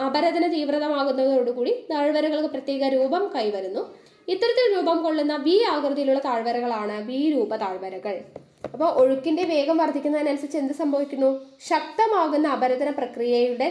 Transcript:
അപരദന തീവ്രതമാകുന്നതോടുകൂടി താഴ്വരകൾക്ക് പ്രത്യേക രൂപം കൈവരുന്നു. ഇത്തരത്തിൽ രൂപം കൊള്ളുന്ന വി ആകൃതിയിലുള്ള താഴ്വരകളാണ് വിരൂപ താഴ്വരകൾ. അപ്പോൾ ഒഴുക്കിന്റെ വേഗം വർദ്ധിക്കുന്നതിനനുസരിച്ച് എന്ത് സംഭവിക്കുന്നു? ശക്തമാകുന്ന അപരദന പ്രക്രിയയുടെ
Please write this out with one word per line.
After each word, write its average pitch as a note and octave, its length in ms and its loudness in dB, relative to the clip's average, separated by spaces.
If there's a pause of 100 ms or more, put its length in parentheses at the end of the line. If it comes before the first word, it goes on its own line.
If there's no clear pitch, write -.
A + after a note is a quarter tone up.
അപരദന D#4+ 420 2
തീവ്രതമാകുന്നതോടുകൂടി C#4 1300 0 (180)
താഴ്വരകൾക്ക് D4+ 600 0
പ്രത്യേക C4+ 300 -4 (120)
രൂപം C4+ 280 2 (120)
കൈവരുന്നു. G#3 480 -4 (440)
ഇത്തരത്തിൽ A#4 380 2 (100)
രൂപം E4 280 2
കൊള്ളുന്ന D4+ 320 0
വി D4+ 220 2 (160)
ആകൃതിയിലുള്ള C#4 460 0
താഴ്വരകളാണ് A#3 760 -2 (140)
വിരൂപ C4 460 0
താഴ്വരകൾ. F#3+ 600 -6 (580)
അപ്പോൾ D#4 160 0 (120)
ഒഴുക്കിന്റെ C4+ 420 2
വേഗം D#4+ 340 2
വർദ്ധിക്കുന്നതിനനുസരിച്ച് D4 800 0
എന്ത് C4+ 160 -2
സംഭവിക്കുന്നു? C#4 560 0 (400)
ശക്തമാകുന്ന D#4+ 800 2
അപരദന B3+ 420 0
പ്രക്രിയയുടെ A#3+ 800 0